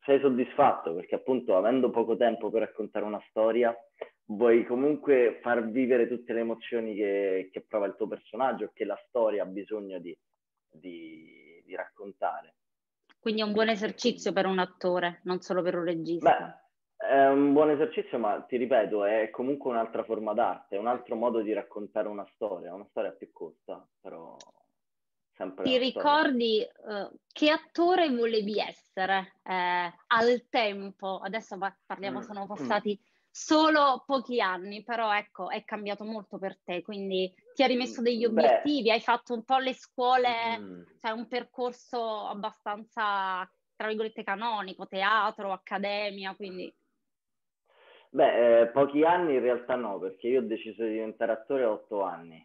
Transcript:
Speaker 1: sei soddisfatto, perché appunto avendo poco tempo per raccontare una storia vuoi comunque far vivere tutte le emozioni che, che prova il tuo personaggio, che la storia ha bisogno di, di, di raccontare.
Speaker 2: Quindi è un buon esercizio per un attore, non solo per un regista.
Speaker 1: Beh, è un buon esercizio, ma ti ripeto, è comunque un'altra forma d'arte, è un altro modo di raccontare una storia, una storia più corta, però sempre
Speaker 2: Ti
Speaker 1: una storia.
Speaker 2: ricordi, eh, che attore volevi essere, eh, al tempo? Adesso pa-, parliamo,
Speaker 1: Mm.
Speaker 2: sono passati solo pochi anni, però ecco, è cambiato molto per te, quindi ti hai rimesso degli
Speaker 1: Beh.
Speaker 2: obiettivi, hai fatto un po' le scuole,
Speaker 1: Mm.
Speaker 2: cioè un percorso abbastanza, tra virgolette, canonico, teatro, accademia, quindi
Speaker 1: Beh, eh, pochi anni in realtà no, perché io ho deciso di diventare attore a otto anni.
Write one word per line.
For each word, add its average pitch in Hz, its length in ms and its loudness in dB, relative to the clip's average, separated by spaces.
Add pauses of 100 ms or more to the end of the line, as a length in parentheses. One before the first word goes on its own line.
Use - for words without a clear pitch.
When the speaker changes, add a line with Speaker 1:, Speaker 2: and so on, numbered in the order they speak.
Speaker 1:
sei 139 180 4
soddisfatto, 123 720 2
perché 90 200 -6
appunto 117 420 0
avendo 120 320 2
poco 113 260 0
tempo 110 340 0
per 110 120 0
raccontare 104 440 -6
una 104 240 -6
storia 113 460 2 (540)
vuoi 117 360 6
comunque 135 760 2
far 117 280 0
vivere 120 380 2
tutte 120 260 -8
le 117 80 0
emozioni 113 540 -4
che, 98 560 0
che 104 100 -10
prova 104 260 -4
il 95 100 -6
tuo 107 100 -4
personaggio, 107 680 -4
che - 120 -6
la 101 120 -6 (100)
storia 107 360 0
ha - 20 -2
bisogno 98 540 -10
di, 85 180 -14 (520)
di, 80 960 -18
di 90 100 -16
raccontare. - 800 -8 (640)
Speaker 2:
Quindi 220 220 -2
è - 40 0
un 208 60 -4
buon 220 180 2
esercizio 214 600 -2
per 190 140 2
un 190 140 0
attore, 180 640 -2
non 180 180 -2
solo 180 200 -2
per 180 140 0
un 175 80 -2
regista. 165 540 2 (600)
Speaker 1:
Beh, - 100 -8
è 135 200 8
un 139 240 6
buon 151 200 6
esercizio, 156 460 -2
ma 107 240 0
ti - 160 -8
ripeto, 107 480 2
è 110 240 2
comunque 135 420 -4
un'altra 113 340 -2
forma 107 280 -4
d'arte, 104 440 -2
è - 20 -2
un 110 80 -4
altro 120 280 -4
modo 113 260 0
di 104 120 -4
raccontare 104 540 -6
una 101 280 -10
storia, 87 380 -8
una 101 160 -16
storia 101 220 -6
più - 220 -18
corta, 87 520 -14 (160)
però 85 340 -16 (1000)
sempre 185 300 -8
Speaker 2:
Ti 254 120 2
Speaker 1:
una 247 120 2
storia. - 220 0
Speaker 2:
ricordi, 226 500 2
eh, - 480 -10 (220)
che 302 180 2
attore 339 600 2
volevi 226 500 0
essere, 190 840 -4
eh, 180 500 -2 (140)
al 240 420 4
tempo? 196 720 -4
Adesso 196 340 -8
pa-, 190 180 -6 (100)
parliamo, 196 340 -8
Speaker 1:
Mm. 202 40 -12
Speaker 2:
sono 202 240 -10
passati 202 520 -2 (300)
solo 311 800 4
pochi 247 340 -2
anni, 196 420 -4
però 226 320 -2
ecco, 202 360 -6
è 214 120 -8
cambiato 202 400 -8
molto 214 360 -10
per 190 240 -8
te, 175 180 -6
quindi 190 500 -4 (220)
ti - 80 0
hai 262 60 6
rimesso 247 340 -2
degli 233 260 0
Speaker 1:
Beh. - 0 -
Speaker 2:
obiettivi, 220 640 4
hai 220 120 4
fatto 240 340 0
un 226 80 -8
po' 262 160 2
le 262 160 -2
scuole, 240 840 0
Speaker 1:
Mm. 185 240 -14 (180)
Speaker 2:
cioè - 120 -4
un 226 160 -8
percorso 240 1000 -6
abbastanza, 208 1200 -4 (280)
tra 214 120 -6
virgolette, 220 360 -6
canonico, 196 640 -6
teatro, 202 640 0
accademia, 202 840 -6
quindi 185 400 -12 (1400)
Speaker 1:
Beh, 117 520 6
eh, 117 80 6
pochi 143 340 4
anni 170 320 4
in 120 60 2
realtà 123 340 0
no, 107 240 -6
perché 95 300 -6
io 131 100 4
ho 120 40 -2
deciso 110 400 -8
di 113 100 -2
diventare 110 400 -4
attore 131 300 -2
a 113 80 2
otto 101 320 -4
anni. 85 420 -10